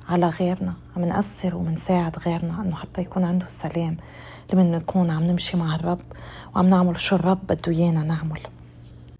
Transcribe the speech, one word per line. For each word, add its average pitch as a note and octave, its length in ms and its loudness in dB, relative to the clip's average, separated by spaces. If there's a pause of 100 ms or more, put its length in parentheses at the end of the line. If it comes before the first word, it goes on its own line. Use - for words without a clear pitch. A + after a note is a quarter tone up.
على F3 200 4
غيرنا، F3+ 460 -2 (220)
منأثر F3+ 600 -2
ومنساعد E3+ 640 0
غيرنا E3+ 440 -2
إنه F3+ 140 -2
حتى - 240 -8
يكون F3+ 240 -2
عنده F3+ 240 0
سلام E3 480 -4 (560)
لمن F#3 200 6
نكون E3+ 380 2
عم D#3+ 120 0
نمشي F3 340 0
مع E3 180 0
الرب E3+ 280 -2 (520)
وعم F#3 140 6
نعمل F3+ 320 4
شو - 160 2
الرب F#3 320 2
بده E3+ 240 0
إيانا E3 300 2
نعمل. D#3 380 -4 (800)